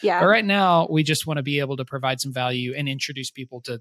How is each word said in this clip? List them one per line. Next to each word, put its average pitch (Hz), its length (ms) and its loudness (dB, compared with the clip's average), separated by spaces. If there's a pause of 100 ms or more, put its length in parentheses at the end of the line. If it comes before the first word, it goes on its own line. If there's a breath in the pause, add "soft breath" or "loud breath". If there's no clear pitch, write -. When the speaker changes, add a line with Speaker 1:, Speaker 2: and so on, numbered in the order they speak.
Speaker 1:
Yeah. 175 180 2
Speaker 2:
But 175 60 6
right 214 180 4
now, 185 460 4
we 156 120 4
just 151 240 0
wanna 147 160 -2
be 143 180 -2
able 135 180 -2
to 131 60 -6
provide 131 360 -2
some 139 120 -6
value 127 440 -2
and 143 120 -4
introduce 135 420 -6
people 127 320 -14
to 120 180 -10